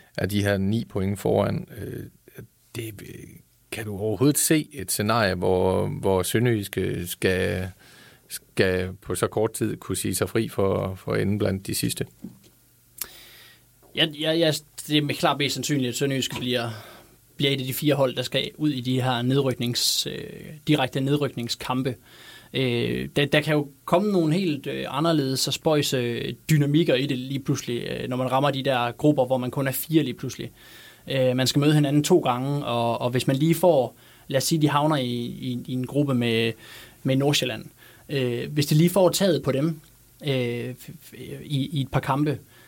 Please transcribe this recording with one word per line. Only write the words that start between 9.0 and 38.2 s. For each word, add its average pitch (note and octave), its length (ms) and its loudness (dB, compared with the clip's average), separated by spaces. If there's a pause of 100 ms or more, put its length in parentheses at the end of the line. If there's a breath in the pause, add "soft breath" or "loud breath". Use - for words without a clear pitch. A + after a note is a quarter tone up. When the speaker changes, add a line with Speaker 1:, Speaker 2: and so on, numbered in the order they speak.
Speaker 1:
på - 120 -6
så - 120 0
kort A2 260 0
tid A2 240 -2
kunne - 200 -6
sige G2+ 180 -2
sig F#2 140 -2
fri A2+ 200 0
for, G2 460 0
for A2 180 -8
at G#2+ 80 0
ende G2+ 180 0
blandt G2 280 0
de - 80 -4
sidste? - 320 -4 (1900 loud breath)
Speaker 2:
Jeg, D#3 140 2 (100)
jeg, D#3+ 200 0
jeg, D#3 140 4 (340)
det D3+ 100 2
er C#3+ 40 4
med C#3 120 -2
klar C#3 220 0
mest C#3 180 -2
sandsynligt, C3 340 0
at A#2 80 -4
Sønderjyske C3+ 440 -2
bliver, A#2+ 300 -2 (680 loud breath)
bliver C#3 160 0
et B2+ 80 -2
af B2+ 60 -6
de C3 80 -6
fire D3 200 2
hold, C3 220 0
der B2+ 60 -2
skal - 340 -4
ud D3+ 140 0
i B2+ 100 -4
de B2+ 220 0
her A#2+ 200 0
nedryknings-, B2+ 880 0
øh, - 360 -12 (200)
direkte C#3 340 2
nedrykningskampe. C3+ 920 -2 (580 loud breath)
Øh, A#2+ 640 -2
der, C#3+ 100 2
der D3+ 140 2
kan D3+ 140 0
jo D3 140 0 (160)
komme G3+ 280 2
nogle E3 220 2
helt, E3 320 -2
øh, C3+ 220 -6
anderledes C#3+ 600 0
og C3 60 -2
spøjse C3 800 0 (180)
dynamikker D3+ 440 4
i C#3 120 2
det C#3 120 -2
lige C3 220 -6
pludselig, B2+ 420 -4
øh, B2 260 -6
når B2+ 80 -4
man B2+ 160 -2
rammer C3+ 180 2
de C3+ 120 -4
der A#2+ 300 0
grupper, D3 320 4
hvor B2+ 140 2
man B2 120 -4
kun C#3 160 -4
er C3+ 60 -2
fire D#3 300 2
lige B2+ 120 -2
pludselig. - 360 -10 (600 loud breath)
Øh, B2+ 260 2
man B2+ 100 2
skal C#3+ 140 2
møde D3 140 6
hinanden D3 300 4
to F3+ 160 6
gange, C3+ 440 0
og, A#2 360 0
og B2 100 0
hvis B2 160 0
man C3+ 100 4
lige D#3+ 180 2
får, D#3 420 4 (320 loud breath)
lad C#3 100 0
os B2+ 60 2
sige, D#3+ 180 2
de D3+ 60 6
havner D3 280 2
i, B2 140 -2 (140)
i, B2 420 -6
i C3 60 -8
en B2+ 140 -2
gruppe C#3 280 0
med, A2+ 380 2 (500 loud breath)
med C3+ 140 2
Nordsjælland. C3+ 480 0 (440 loud breath)
Øh, B2+ 440 -2